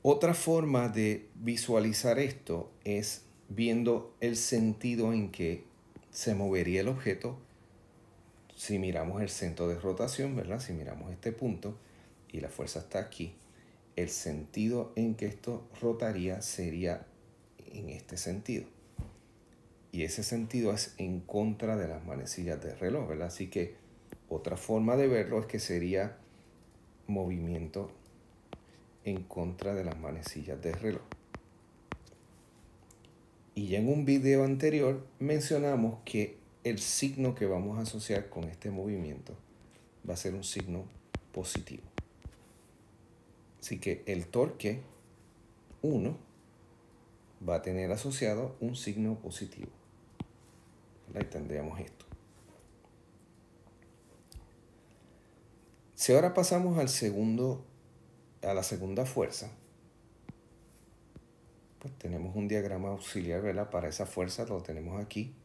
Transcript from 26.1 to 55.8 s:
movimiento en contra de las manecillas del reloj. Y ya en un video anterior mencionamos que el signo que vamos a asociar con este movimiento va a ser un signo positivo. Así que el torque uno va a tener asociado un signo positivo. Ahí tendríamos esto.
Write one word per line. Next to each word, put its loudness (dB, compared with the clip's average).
movimiento -2
en -2
contra -4
de 0
las -2
manecillas -6
del 0
reloj. -2
Y -2
ya 2
en 4
un 4
video 6
anterior 4
mencionamos 2
que -2
el 0
signo 0
que 0
vamos 0
a -2
asociar -2
con -6
este -8
movimiento -4
va -2
a -6
ser -4
un -6
signo -4
positivo. -6
Así -6
que -2
el -2
torque 0
uno 2
va 2
a 0
tener 0
asociado 0
un -2
signo -2
positivo. -10
Ahí 0
tendríamos -4
esto. -12